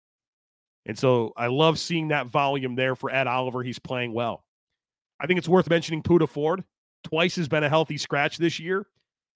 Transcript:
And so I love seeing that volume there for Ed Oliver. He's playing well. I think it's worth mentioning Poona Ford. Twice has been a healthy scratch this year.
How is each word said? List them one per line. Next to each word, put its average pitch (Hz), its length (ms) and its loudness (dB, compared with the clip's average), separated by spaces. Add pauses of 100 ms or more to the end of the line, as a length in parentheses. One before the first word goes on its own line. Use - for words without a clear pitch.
(880)
And 107 120 -8
so 123 380 2
I 120 100 -4
love 147 320 2
seeing 160 300 -2
that 143 180 -2
volume 139 480 0
there 127 220 0
for 131 140 -6
Ed 131 180 0
Oliver. 127 340 -2
He's 123 160 -6
playing 123 340 -6
well. 113 320 -4 (760)
I 147 80 -6
think 180 100 2
it's 160 100 -4
worth 170 220 4
mentioning 165 320 0
Poona 165 260 4
Ford. 160 360 -2 (400)
Twice 170 320 0
has 165 120 -2
been 151 140 0
a 143 60 2
healthy 151 280 2
scratch 143 420 -2
this 165 200 0
year. 185 280 -4 (500)